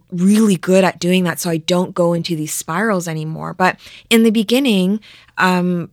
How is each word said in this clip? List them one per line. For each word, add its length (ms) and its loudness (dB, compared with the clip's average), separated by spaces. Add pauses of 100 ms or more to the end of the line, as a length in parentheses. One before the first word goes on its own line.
(100)
really 460 2
good 280 2
at 140 -2
doing 260 0
that 160 -4
so 100 -6
I 80 0
don't 360 -2
go 180 2
into 240 -4
these 160 -6
spirals 560 -4
anymore. 460 -8
But 220 -2 (340)
in 140 6
the 60 4
beginning, 720 0 (380)
um, 540 0